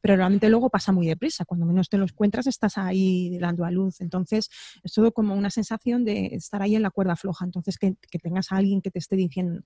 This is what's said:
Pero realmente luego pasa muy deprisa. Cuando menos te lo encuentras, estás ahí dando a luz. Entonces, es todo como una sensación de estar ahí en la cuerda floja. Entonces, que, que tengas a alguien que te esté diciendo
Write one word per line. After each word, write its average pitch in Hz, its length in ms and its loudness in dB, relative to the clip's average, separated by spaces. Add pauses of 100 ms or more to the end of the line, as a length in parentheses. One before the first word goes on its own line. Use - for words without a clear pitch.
Pero 202 140 6
realmente 190 340 4
luego 233 200 4
pasa 196 220 0
muy 175 160 4
deprisa. 170 380 -2
Cuando 175 200 -2
menos 175 240 2
te 208 80 0
lo 196 80 2
encuentras, 214 420 0
estás 226 300 -2
ahí 185 640 0
dando 175 260 -2
a 170 60 -2
luz. 185 300 -2
Entonces, 185 480 -2 (340)
es 185 100 -10
todo 226 180 4
como 214 240 0
una 202 140 0
sensación 240 560 -2
de 202 220 -2
estar - 340 -6
ahí 208 140 2
en 220 80 2
la 196 80 0
cuerda 185 240 0
floja. 185 300 -6
Entonces, 180 340 -6
que, 190 160 0 (160)
que 170 80 -6
tengas 180 320 -4
a 190 60 0
alguien 196 240 2
que 185 100 -6
te - 80 -6
esté 165 160 -4
diciendo 180 500 -2